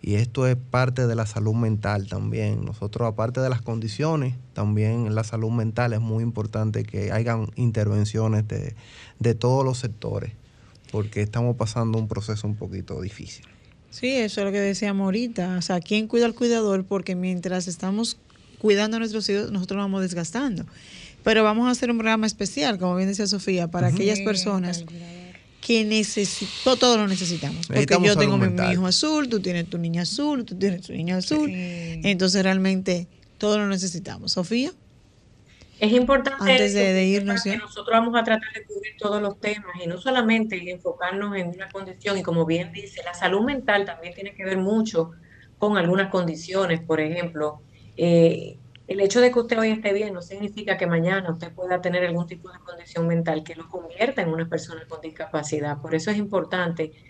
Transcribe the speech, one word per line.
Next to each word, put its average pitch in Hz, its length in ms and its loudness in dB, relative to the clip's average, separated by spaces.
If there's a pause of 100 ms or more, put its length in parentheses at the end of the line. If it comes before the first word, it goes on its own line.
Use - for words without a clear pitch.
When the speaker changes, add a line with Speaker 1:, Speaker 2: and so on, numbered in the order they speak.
Speaker 1:
y 95 140 -2
esto 123 320 2
es 127 80 4
parte 127 520 0
de 117 80 2
la 113 120 0
salud 107 260 0
mental 104 540 0
también. 104 580 -2
Nosotros, 107 420 -4
aparte 113 320 -2
de 131 100 2
las 123 120 0
condiciones, 127 720 -2 (180)
también 107 540 2
en 107 80 0
la 110 80 0
salud 110 280 -2
mental 117 420 0
es 107 80 0
muy 113 220 0
importante 110 600 -2
que 101 280 -4
hayan 113 440 0
intervenciones 107 920 2
de, 98 280 -6 (440)
de 113 160 4
todos 127 280 2
los 131 140 0
sectores, 104 560 -6 (580)
porque 104 300 -2
estamos 120 340 0
pasando 113 440 -2
un 110 80 -2
proceso 107 400 -6
un 104 80 -2
poquito 95 440 -8
difícil. - 460 -12 (460)
Speaker 2:
Sí, - 240 -4
eso 214 260 -2
es 196 40 0
lo 196 80 -2
que 202 80 0
decíamos 196 420 0
ahorita. 190 540 -2
O 175 40 -2
sea, 180 200 -2
¿quién 214 260 0
cuida 233 180 4
al 233 80 0
cuidador? 220 520 2
Porque 190 280 -4
mientras 180 540 -2
estamos 190 500 -4 (400)
cuidando 214 380 4
a 226 60 -2
nuestros 220 280 -4
hijos, 208 220 0
nosotros 190 260 -2
nos 202 80 -2
vamos 196 160 -2
desgastando. 185 640 -2 (600)
Pero 220 180 6
vamos 220 240 4
a 247 40 4
hacer 247 200 0
un 233 60 2
programa 220 280 2
especial, 214 540 -2
como 180 160 2
bien 190 140 2
decía 196 180 -2
Sofía, 185 400 0
para 170 220 2
Speaker 1:
Ujú. 151 80 2
Speaker 2:
aquellas 202 220 2
Speaker 3:
Sí, 196 60 -6
Speaker 2:
personas 185 580 0
Speaker 3:
para 165 100 -16
el 170 120 -14
cuidador. 175 300 -18 (240)
Speaker 2:
que 226 260 2
necesi-, 208 600 0 (160)
to-, 254 140 6
todos 247 220 6
lo 208 100 2
necesitamos. 175 480 -2 (100)
Porque - 140 -4
Speaker 1:
Necesitamos 175 260 6
Speaker 2:
yo 208 80 8
tengo 147 160 6
Speaker 1:
salud 131 140 4
Speaker 2:
mi, 190 60 4
mi 175 40 0
Speaker 1:
mental. - 180 2
Speaker 2:
hijo 185 140 2
azul, 302 400 2
tú 226 140 0
tienes 175 280 -2
tu 175 80 -6
niña 170 260 -2
azul, 285 420 -2
tú - 120 -12
tienes 190 300 0
tu - 60 -12
niña 175 240 -2
azul. 302 320 0
Speaker 3:
Sí. 175 560 -8
Speaker 2:
Entonces, 190 380 2
realmente, 190 640 2 (280)
todos 214 200 2
lo 208 100 0
necesitamos. 180 640 -4
Sofía. 233 400 -2 (1080)
Speaker 4:
Es 214 140 4
importante 262 460 4
Speaker 2:
Antes 226 360 4
de, 202 160 4
Speaker 4:
eso, - 20 4
Speaker 2:
de 190 80 4
Speaker 4:
Sofía, 190 160 4
Speaker 2:
irnos, 196 240 0
Speaker 4:
para - 20 -6
que 196 60 -2
Speaker 2:
ya. 208 80 -2
Speaker 4:
nosotros 208 340 -10
vamos 233 240 4
a 226 80 4
tratar 220 300 0
de 220 120 -12
cubrir 208 340 -10
todos 208 200 0
los 202 200 -4
temas 208 260 -4 (180)
y 170 40 -4
no 175 120 -4
solamente 220 680 0
enfocarnos 185 680 -4
en 185 120 -4
una 185 220 -10
condición, 196 500 -6
y - 20 -6
como 170 240 0
bien 170 260 -2
dice, 202 320 -14
la 175 120 -8
salud 190 260 2
mental 226 440 2
también 175 280 -12
tiene 196 220 -14
que 190 100 -10
ver 190 140 -2
mucho 196 500 0 (480)
con 208 200 2
algunas 185 340 2
condiciones. 175 720 0
Por 160 200 0
ejemplo, 156 600 -4 (360)
eh, 170 600 4 (280)
el 196 120 -4
hecho 202 220 4
de 247 100 8
que 240 80 4
usted 233 180 0
hoy 220 140 2
esté 214 200 0
bien 208 220 0
no 175 80 -8
significa 202 560 -4
que 185 80 0
mañana 175 460 2
usted 170 200 -8
pueda 180 300 -2
tener 180 240 0
algún 170 220 -2
tipo 170 240 -16
de - 80 -20
condición 170 480 -4
mental 165 360 0
que 160 120 -12
lo 160 120 -16
convierta 185 540 -4
en 170 80 0
una 165 180 -2
persona 165 400 -6
con 156 140 -14
discapacidad. 151 800 -6
Por 160 140 -4
eso 165 160 0
es 202 60 0
importante 175 720 -2 (180)